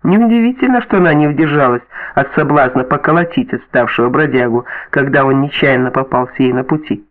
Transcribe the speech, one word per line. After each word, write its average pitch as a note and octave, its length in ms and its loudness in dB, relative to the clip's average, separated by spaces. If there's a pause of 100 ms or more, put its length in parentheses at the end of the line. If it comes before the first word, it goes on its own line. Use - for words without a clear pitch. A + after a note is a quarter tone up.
Неудивительно, A#3 760 2
что A3 160 -2
она F3 160 4
не D3+ 140 4
удержалась C#3+ 540 0 (320)
от C3+ 220 -2
соблазна C3+ 480 0
поколотить D#3 720 -2
отставшего A#2+ 560 -2
бродягу, B2+ 560 0 (240)
когда C#3 340 0
он C3+ 180 2
нечаянно C3 500 0
попался C3 480 -4
ей B2+ 140 2
на B2+ 100 -2
пути. - 480 -4